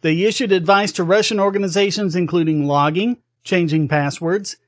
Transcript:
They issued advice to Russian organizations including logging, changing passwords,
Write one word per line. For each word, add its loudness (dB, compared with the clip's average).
They 0
issued 0
advice 2
to -2
Russian 2
organizations 0
including 0
logging, 0
changing 0
passwords, -2